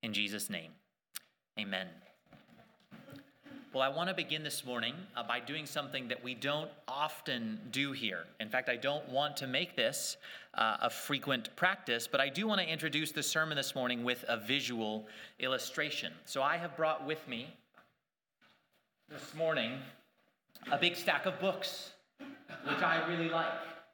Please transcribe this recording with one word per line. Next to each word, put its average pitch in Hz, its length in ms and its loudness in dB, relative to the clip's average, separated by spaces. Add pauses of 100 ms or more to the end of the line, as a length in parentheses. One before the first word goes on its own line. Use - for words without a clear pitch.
In 110 100 -4
Jesus' 104 360 -2
name, 80 280 -8 (800)
amen. 95 300 -2 (1800)
Well, 131 100 4
I 135 60 6
want 156 200 2
to 190 60 0
begin 156 300 0
this 143 200 -4
morning, 123 300 0 (220)
uh, 117 80 -2
by 117 160 0
doing 147 260 -6
something 139 400 -4
that 120 160 -4
we 123 120 -4
don't 147 360 0 (160)
often 123 840 -2
do 139 180 2
here. 95 380 -2 (100)
In 110 100 -4
fact, 127 200 2
I 120 80 2
don't 139 320 0
want 143 300 2
to 135 100 -4
make 143 260 0
this, - 420 2 (360)
uh, 110 300 4
a 120 80 4
frequent 135 680 -2
practice, 175 500 2
but 135 140 2
I 139 80 6
do 175 180 0
want 208 140 4
to 170 80 0
introduce 156 420 0
the 151 120 -2
sermon 156 340 2
this 135 180 0
morning 123 300 2
with 123 240 2
a 117 80 4
visual 113 720 0 (320)
illustration. 131 760 -2 (100)
So - 160 -2
I 147 180 4
have 170 180 -6
brought 156 280 2
with 151 220 -4
me 131 300 -8 (1500)
this 143 260 -12
morning 139 480 2 (880)
a 143 80 6
big 170 160 6
stack 151 320 2
of 180 140 0
books, - 540 0 (240)
which - 600 -6
I 165 300 4
really 165 200 0
like. 165 320 0 (340)